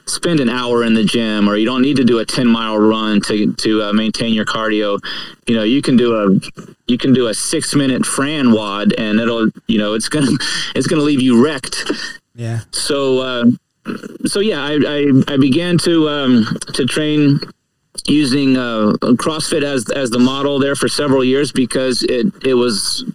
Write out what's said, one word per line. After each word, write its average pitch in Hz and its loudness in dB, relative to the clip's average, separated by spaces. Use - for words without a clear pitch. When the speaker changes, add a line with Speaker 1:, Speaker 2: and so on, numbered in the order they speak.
Speaker 1:
spend 170 -2
an 120 0
hour 120 -2
in 113 2
the 110 2
gym, 107 0
or 104 0
you 110 0
don't 127 -2
need 139 0
to 135 2
do 117 4
a 107 -2
ten 131 -2
mile 113 0
run 107 2
to, 107 -2
to, 107 0
uh, 104 -4
maintain 110 -2
your 107 0
cardio. 107 -2
You 117 2
know, 107 0
you 127 2
can 139 2
do 117 4
a, 101 4
you 123 0
can 135 2
do 120 2
a 104 -4
six - -4
minute 135 0
Fran 139 0
wad, 104 0
and 107 -2
it'll, 117 0
you 113 0
know, 104 0
it's 110 -4
gonna, 151 0
<laughs> - -6
it's - -2
gonna 160 2
leave 147 2
you 123 6
wrecked. - -2
Speaker 2:
Yeah. 117 -6
Speaker 1:
So, 135 0
uh, 127 -2
so 202 -2
yeah, 196 0
I, 147 -4
I, 143 2
I - -2
began 160 2
to, 160 2
um, 127 0
to 143 0
train 151 2
using, 139 2
uh, 113 0
CrossFit 160 -2
as, 139 -4
as 135 -2
the 123 -2
model 139 -2
there 139 0
for 131 -2
several 135 2
years 135 0
because 131 0
it, 120 0
it 131 2
was 120 0